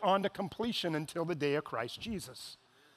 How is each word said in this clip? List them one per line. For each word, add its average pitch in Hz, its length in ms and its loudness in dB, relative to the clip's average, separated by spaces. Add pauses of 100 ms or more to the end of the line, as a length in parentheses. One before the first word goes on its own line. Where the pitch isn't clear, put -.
on 196 200 6
to 202 60 2
completion 196 680 0
until 156 300 -2
the 170 100 0
day 143 200 2
of 151 100 2
Christ 117 360 -4
Jesus. - 580 -8 (380)